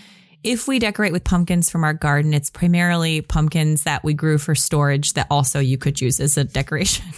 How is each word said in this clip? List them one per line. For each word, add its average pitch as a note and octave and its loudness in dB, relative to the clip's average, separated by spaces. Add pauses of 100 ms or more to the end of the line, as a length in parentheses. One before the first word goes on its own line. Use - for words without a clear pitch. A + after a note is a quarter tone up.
(440)
if A3+ -2
we C4+ 0
decorate G#3 0
with F3 -2
pumpkins F3 2
from E3 -2
our D#3 0
garden, D3+ 0
it's C#3+ 0
primarily E3+ 2
pumpkins D#3 0
that D3+ -2
we D3+ 0
grew D3+ 2
for D3 0
storage C#3+ 0
that - -2
also C#3+ 0
you C3 0
could C#3 -4
use B2+ 0
as - 0
a C#3+ 2
decoration. C3+ -4 (120)